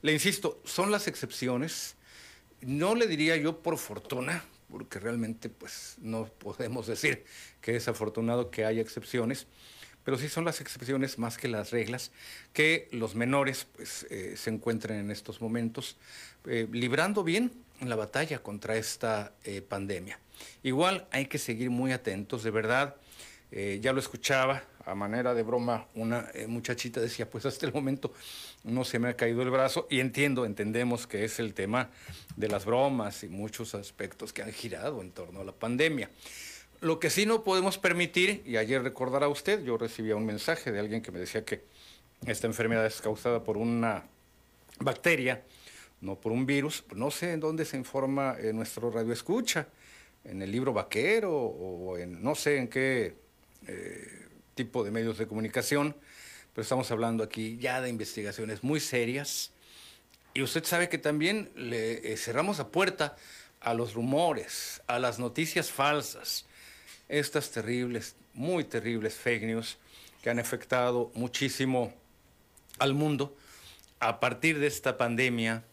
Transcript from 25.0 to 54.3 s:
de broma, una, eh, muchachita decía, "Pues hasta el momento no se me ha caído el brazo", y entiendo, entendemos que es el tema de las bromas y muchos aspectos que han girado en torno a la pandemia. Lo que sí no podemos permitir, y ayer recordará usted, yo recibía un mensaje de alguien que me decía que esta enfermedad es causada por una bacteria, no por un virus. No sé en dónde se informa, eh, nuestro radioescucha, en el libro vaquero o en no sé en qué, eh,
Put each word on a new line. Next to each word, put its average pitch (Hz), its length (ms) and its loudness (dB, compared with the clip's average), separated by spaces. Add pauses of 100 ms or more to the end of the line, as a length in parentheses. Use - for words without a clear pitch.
de 117 100 2
broma, 120 520 0
una, 113 380 -2
eh, 113 140 -6
muchachita 120 540 -4
decía, 117 280 -2
"Pues 113 160 -8
hasta 139 200 -2
el 139 80 -2
momento 139 400 -2 (500)
no 123 200 0
se 123 160 -2
me 120 100 2
ha 117 60 -2
caído 117 260 2
el 127 80 2
brazo", 131 400 4
y 131 100 2
entiendo, 131 460 2
entendemos 113 640 0
que 104 160 -2
es 113 160 -2
el 110 140 -2
tema 113 360 0 (460)
de 107 120 0
las 101 180 0
bromas 113 580 2
y 101 40 -10
muchos 107 480 -8
aspectos 101 580 -10
que - 80 -8
han 107 100 -8
girado 113 500 -6
en 92 100 -12
torno 90 300 -12
a - 20 -8
la 95 100 -10
pandemia. 123 560 2 (720)
Lo 160 200 2
que 165 100 2
sí 202 160 4
no 220 180 4
podemos 185 340 4
permitir, 180 680 4
y 117 120 0
ayer 120 260 4
recordará 127 440 2
usted, 180 360 2
yo 120 140 0
recibía 113 380 0
un 107 100 2
mensaje 113 460 0
de 101 80 0
alguien 107 220 -2
que 110 100 -10
me 87 80 -8
decía 98 240 -4
que - 200 -6 (640)
esta 117 220 -2
enfermedad 113 380 4
es 110 160 -2
causada 113 420 0
por 104 140 0
una 117 460 2 (760)
bacteria, 131 640 2 (580)
no 95 180 -6
por 110 120 0
un 127 140 4
virus. 143 380 2 (100)
No 131 160 0
sé 170 240 -2
en 156 60 0
dónde 160 260 0
se 143 120 -6
informa, 135 640 0
eh, 110 140 0
nuestro 113 380 -2
radioescucha, 120 760 0 (560)
en 98 180 -8
el 98 100 -4
libro 127 220 0
vaquero 165 600 2
o 92 640 -2
en 87 240 -8
no - 140 0
sé 147 220 4
en 127 100 0
qué, 131 480 2 (520)
eh, - 600 -12 (260)